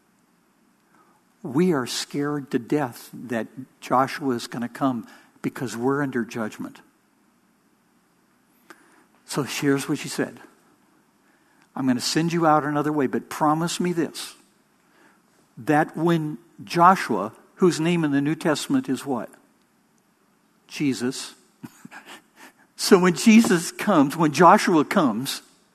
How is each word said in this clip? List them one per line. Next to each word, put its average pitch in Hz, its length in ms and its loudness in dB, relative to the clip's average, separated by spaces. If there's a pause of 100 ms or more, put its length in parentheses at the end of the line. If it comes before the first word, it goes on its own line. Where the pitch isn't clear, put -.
(1400)
We 170 300 2
are 131 140 0
scared 143 640 -6
to 139 80 0
death 123 560 -4
that 113 320 -6 (340)
Joshua 131 540 0
is 117 120 -6
gonna 120 220 -8
come 123 380 -4 (340)
because 110 360 -6
we're 135 260 0
under 123 220 -2
judgment." - 560 -10 (2500)
So - 200 -4
here's 139 440 0
what 147 100 -2
she 160 100 -10
said. - 320 -6 (1300)
"I'm 135 120 -2
gonna 123 140 0
send 160 320 0
you 170 140 2
out 151 180 4
another 147 280 -2
way, 147 140 0
but 117 240 -4
promise 160 500 0
me 175 120 0
this, - 420 -6 (1200)
that 147 400 0
when 160 400 0 (260)
Joshua," 131 720 2 (220)
whose 156 260 2
name 165 240 2
in 151 60 0
the 139 100 2
New 147 140 0
Testament 147 540 -2
is 127 180 -4
what? 120 240 -6 (1400)
Jesus. 127 680 -4 (300)
<laughs> - 1120 -20
"So - 220 6
when 180 160 2
Jesus 214 580 4
comes, 151 440 0
when 156 160 0
Joshua 170 520 6
comes 135 580 -2 (320)